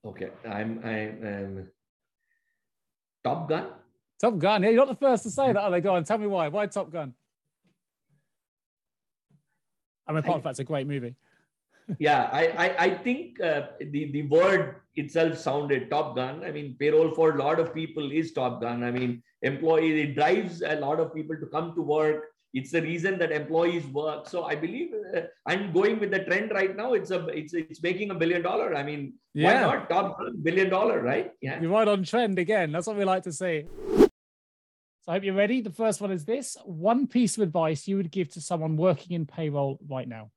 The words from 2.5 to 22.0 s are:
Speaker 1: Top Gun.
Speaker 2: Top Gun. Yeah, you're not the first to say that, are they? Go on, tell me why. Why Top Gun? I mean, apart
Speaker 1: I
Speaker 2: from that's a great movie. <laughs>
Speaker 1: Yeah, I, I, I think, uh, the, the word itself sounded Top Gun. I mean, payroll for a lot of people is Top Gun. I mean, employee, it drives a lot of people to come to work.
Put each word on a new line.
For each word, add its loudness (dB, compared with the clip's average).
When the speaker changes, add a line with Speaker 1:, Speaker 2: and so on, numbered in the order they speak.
Speaker 1:
Top -2
Gun. -2
Speaker 2:
Top 2
Gun. 4
Yeah, 4
you're 6
not 6
the -6
first 4
to -6
say 2
that, 2
are 0
they? 2
Go 2
on, 0
tell 0
me -2
why. 0
Why -2
Top -6
Gun? -8
I -6
mean, 2
apart 0
Speaker 1:
I -4
Speaker 2:
from -6
that's -8
a -6
great -4
movie. -6
<laughs> -20
Speaker 1:
Yeah, 4
I, 2
I, 0
I 4
think, -4
uh, 0
the, -6
the -2
word 4
itself 0
sounded -2
Top -2
Gun. -6
I -8
mean, -10
payroll 4
for 4
a -2
lot 2
of -2
people -6
is -2
Top -2
Gun. -4
I -2
mean, -2
employee, 2
it -2
drives 2
a 0
lot 0
of -2
people -6
to -10
come -6
to -2
work. 2